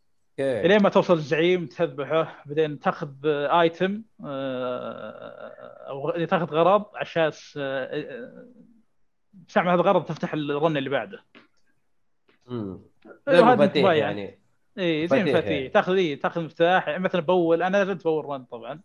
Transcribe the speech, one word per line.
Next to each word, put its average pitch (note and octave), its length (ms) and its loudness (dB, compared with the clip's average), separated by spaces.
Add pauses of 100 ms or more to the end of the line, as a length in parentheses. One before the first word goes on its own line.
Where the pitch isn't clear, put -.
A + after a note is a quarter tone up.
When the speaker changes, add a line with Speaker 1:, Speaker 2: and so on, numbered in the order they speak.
(400)
Speaker 1:
أوكي. C3+ 260 0
Speaker 2:
الين G#3 180 6
ما F#3+ 60 6
توصل F#3 240 4
الزعيم D#3+ 520 2
تذبحه، D3+ 800 -4
بعدين D3 340 -2
تاخذ، E3 300 -4 (160)
آه، D3 360 2
ايتم، F#3 400 0 (240)
آه، B2 1300 -8 (380)
او C#3 220 -6
غ-، E3 140 -2
تاخذ E3+ 200 0
غرض E3+ 400 4 (100)
على B2+ 60 -6
اساس، D#3 600 -2
آه، C3+ 240 -4
آه، C3+ 600 -12 (1000)
تستعمل F3+ 220 0
هذا F3 120 4
الغرض F3+ 240 4
تفتح E3 280 -6
الرن D3 440 0
اللي C3+ 120 -4
بعده. A2 340 -6 (1200)
Speaker 1:
مم. G#2+ 320 -8 (480)
Speaker 2:
إيه، - 80 4
Speaker 1:
زي B3+ 60 8
Speaker 2:
وهذه A#3+ 140 6
Speaker 1:
مفاتيح G3 220 2
Speaker 2:
انتباه F3 160 4
Speaker 1:
يعني. C#3+ 460 -4 (380)
Speaker 2:
إيه، E3+ 300 -2
زي F3+ 80 2
Speaker 1:
مفاتيح F3 180 2
Speaker 2:
مفاتيح. F3 180 0
Speaker 1:
يعني. C3+ 180 -4
Speaker 2:
تاخذ، F#3 260 0
إيه، D#3+ 240 0
تاخذ E3+ 220 -4
مفتاح. E3+ 460 0
يعني E3 160 -4
مثلا F3+ 180 0
بأول، E3 420 2
أنا F#3 140 0
لازم G3 160 0
بأول D#3 320 -2
رن C#3 180 -8
طبعا. B2 420 -14